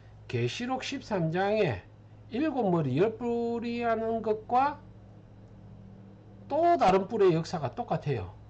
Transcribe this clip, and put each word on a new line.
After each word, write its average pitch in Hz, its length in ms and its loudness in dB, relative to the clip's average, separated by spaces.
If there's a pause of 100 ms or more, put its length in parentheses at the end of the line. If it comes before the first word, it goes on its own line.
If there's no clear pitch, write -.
(280)
계시록 233 560 -4
십삼 180 480 -2
장에 190 500 0 (480)
일곱 254 400 0
머리 147 260 2
열 220 200 2
뿔이 233 640 -4
하는 226 400 -2
것과 240 580 0 (1700)
또 339 300 4
다른 190 320 4
뿔의 196 260 4
역사가 160 400 -4
똑같아요. 143 580 -4 (180)